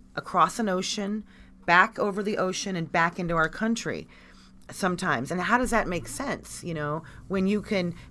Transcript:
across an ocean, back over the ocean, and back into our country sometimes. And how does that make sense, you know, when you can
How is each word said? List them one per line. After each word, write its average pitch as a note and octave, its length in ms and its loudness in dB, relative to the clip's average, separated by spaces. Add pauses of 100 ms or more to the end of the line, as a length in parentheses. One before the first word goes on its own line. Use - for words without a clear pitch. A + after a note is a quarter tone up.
(140)
across - 440 2
an A3+ 100 0
ocean, G3 560 -2 (420)
back F3+ 320 6
over G3+ 240 0
the G#3 160 -2
ocean, F#3 380 -2
and E3 140 -4
back E3+ 280 2
into E3+ 180 -2
our D#3+ 120 4
country E3 580 -2 (640)
sometimes. E3+ 600 0
And F3 100 -2
how F#3+ 180 2
does B3+ 120 0
that A3 180 2
make F3 200 -4
sense, - 560 -8
you E3+ 100 -6
know, D3+ 280 -4 (260)
when F#3+ 180 2
you G3+ 160 2
can F3+ 320 0 (160)